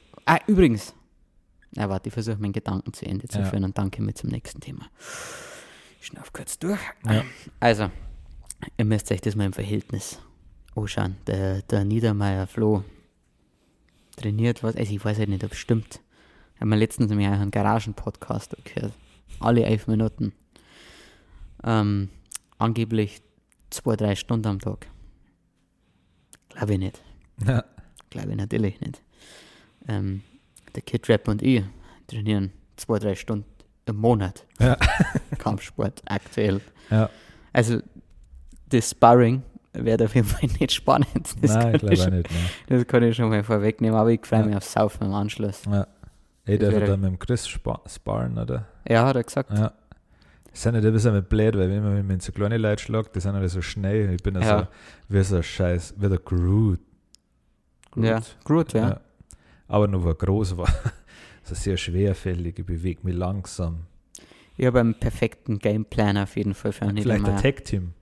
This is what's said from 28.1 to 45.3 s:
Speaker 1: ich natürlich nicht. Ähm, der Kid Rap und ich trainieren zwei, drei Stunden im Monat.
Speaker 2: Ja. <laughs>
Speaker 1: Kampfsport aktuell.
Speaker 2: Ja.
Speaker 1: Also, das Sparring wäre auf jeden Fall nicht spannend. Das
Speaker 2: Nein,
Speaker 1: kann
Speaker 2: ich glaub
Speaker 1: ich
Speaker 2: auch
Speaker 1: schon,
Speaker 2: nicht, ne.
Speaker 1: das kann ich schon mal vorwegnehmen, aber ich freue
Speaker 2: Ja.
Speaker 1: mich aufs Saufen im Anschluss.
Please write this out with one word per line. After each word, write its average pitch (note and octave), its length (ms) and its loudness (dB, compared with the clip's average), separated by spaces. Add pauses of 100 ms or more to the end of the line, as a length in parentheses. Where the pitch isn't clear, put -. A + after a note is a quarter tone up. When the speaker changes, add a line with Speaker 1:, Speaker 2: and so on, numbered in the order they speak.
Speaker 1:
ich G2+ 80 -4
natürlich G#2 460 -2
nicht. - 200 -10 (840)
Ähm, G2 340 -4 (540)
der - 80 -10
Kid - 260 -6
Rap A2 180 4
und G#2 140 -2
ich B2 220 4 (440)
trainieren G#2 440 -2 (240)
zwei, G#2+ 240 -2
drei G2+ 160 -2
Stunden G#2 300 -6 (400)
im A2 120 -4
Monat. G#2+ 480 2 (140)
Speaker 2:
Ja. B2 180 6 (300)
<laughs> - 320 -6
Speaker 1:
Kampfsport - 680 -4
aktuell. G2+ 560 -2 (280)
Speaker 2:
Ja. A2 200 4 (420)
Speaker 1:
Also, A#2 280 4 (920)
das A#2+ 220 2
Sparring B2 520 8 (300)
wäre A2+ 320 2
auf G#2 100 0
jeden A2 120 4
Fall - 200 0 (120)
nicht C3 120 0
spannend. - 720 2
Das G#2+ 140 4
Speaker 2:
Nein, A2 60 6
Speaker 1:
kann A#2 140 2
Speaker 2:
ich A2 60 -4
glaub G#2 120 2
Speaker 1:
ich F2 60 6
Speaker 2:
auch F2+ 60 4
Speaker 1:
schon, F#2 80 2
Speaker 2:
nicht, E2+ 180 -2
ne. E2+ 60 -2 (400)
Speaker 1:
das A#2+ 100 0
kann A#2+ 160 4
ich A2+ 120 4
schon A#2 140 0
mal G#2 140 2
vorwegnehmen, A2 540 0
aber A2+ 140 6
ich A2+ 140 0
freue A2 160 2
Speaker 2:
Ja. A2 40 4
Speaker 1:
mich G#2 100 0
aufs - 160 -6
Saufen G#2+ 360 0
im G2 60 -2
Anschluss. G#2 520 -4